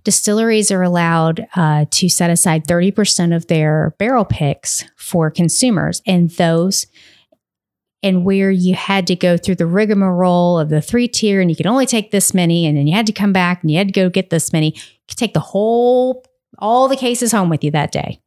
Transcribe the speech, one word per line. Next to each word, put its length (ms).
distilleries 680
are 120
allowed, 640
uh, 360
to 180
set 200
aside 360
thirty 240
percent 420
of 140
their 520
barrel 280
picks 580
for 340
consumers. 720
And 260
those, 560
and 240
where 240
you 240
had 320
to 100
go 220
through 180
the 100
rigmarole 920
of 100
the 140
three 260
tier, 320
and 100
you 60
could 100
only 200
take 240
this 240
many, 320
and 100
then 100
you 80
had 120
to 60
come 200
back 300
and 80
you 80
had 100
to 40
go 180
get 180
this 240
many, 220
you 80
could 120
take 140
the 80
whole, 840
all 300
the 80
cases 360
home 160
with 160
you 60
that 220
day. 340